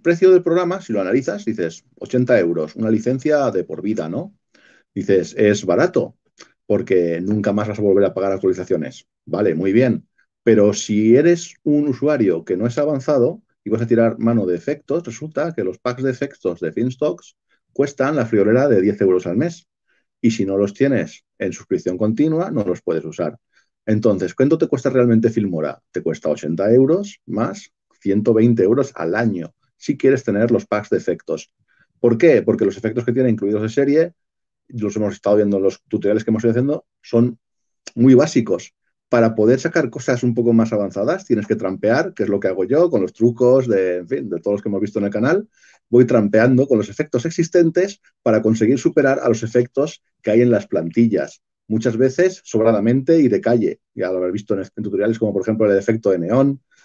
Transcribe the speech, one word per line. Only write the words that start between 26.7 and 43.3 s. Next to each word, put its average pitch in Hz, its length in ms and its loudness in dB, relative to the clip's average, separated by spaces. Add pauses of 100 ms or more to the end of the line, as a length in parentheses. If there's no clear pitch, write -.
euros 156 540 2
más 160 440 -6 (300)
ciento 107 320 0
veinte 110 300 4
euros 120 320 0
al 82 200 -6
año, 104 380 -4 (240)
si - 220 -6
quieres 131 260 2
tener 113 260 0
los 113 160 0
packs 107 240 -6
de 101 60 0
efectos. - 560 -6 (480)
¿Por 117 160 2
qué? 135 260 4
Porque 110 220 0
los 98 140 -2
efectos 113 260 -4
que 120 80 -2
tiene 127 160 0
incluidos 104 340 -2
de 110 60 -4
serie, 143 460 0 (540)
los 107 280 -6
hemos 104 180 -2
estado 104 220 0
viendo 101 220 2
en 95 60 0
los 95 240 -2
tutoriales 107 360 -2
que 117 60 -2
hemos 110 140 0
ido 113 80 2
haciendo, 131 340 -2 (160)
son 117 360 0 (560)
muy 127 200 6
básicos. 120 600 0 (340)
Para 113 260 2
poder 117 260 2
sacar 165 300 -2
cosas 139 320 -4
un 123 120 0
poco 120 200 0
más 113 180 2
avanzadas, 104 540 -4
tienes 107 200 -2
que 110 100 0
trampear, 110 580 -2
que - 80 -6
es 95 80 -2
lo 98 100 -2
que 95 80 -2
hago 92 160 -2
yo 156 260 2
con 110 120 0
los 87 100 -6
trucos 123 560 2